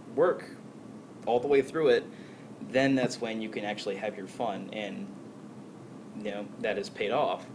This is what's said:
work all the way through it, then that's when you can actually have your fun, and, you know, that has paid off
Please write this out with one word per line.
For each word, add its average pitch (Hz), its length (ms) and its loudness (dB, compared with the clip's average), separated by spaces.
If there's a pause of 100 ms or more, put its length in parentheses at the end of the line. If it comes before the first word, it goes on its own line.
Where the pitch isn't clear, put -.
(160)
work 170 280 6 (840)
all 117 120 6
the 127 80 2
way 143 160 8
through 156 260 4
it, 120 160 8 (680)
then 135 260 6
that's 123 240 2
when 113 200 -2
you 110 80 -4
can 107 160 -4
actually 104 320 -2
have 107 200 -4
your 95 100 -8
fun, 98 460 -4
and, 98 340 -6 (1120)
you 104 120 -4
know, 101 140 -6 (160)
that 107 160 2
has 101 120 -2
paid 104 240 -2
off 120 420 2